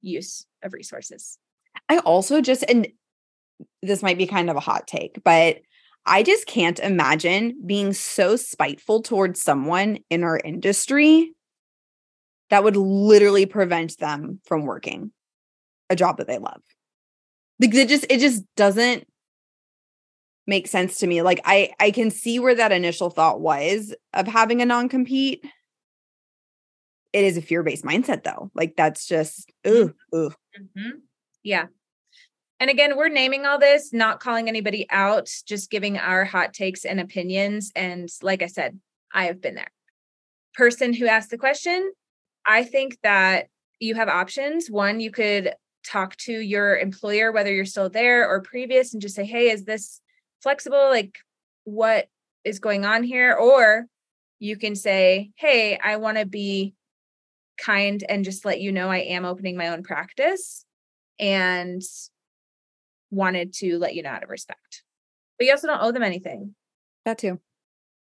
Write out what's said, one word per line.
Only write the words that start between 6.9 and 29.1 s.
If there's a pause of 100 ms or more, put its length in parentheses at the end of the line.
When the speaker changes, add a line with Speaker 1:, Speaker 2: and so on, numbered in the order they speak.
Speaker 2:
being
so
spiteful
towards
someone (100)
in
our
industry (1200)
that
would
literally
prevent
them
from
working (800)
a
job
that
they
love. (960)
Like,
it
just,
it
just (120)
doesn't (1400)
make
sense
to
me.
Like,
I,
I
can
see
where
that
initial
thought
was (180)
of
having
a
non-compete. (1700)
It
is
a
fear-based
mindset,
though.
Like,
that's
just, (160)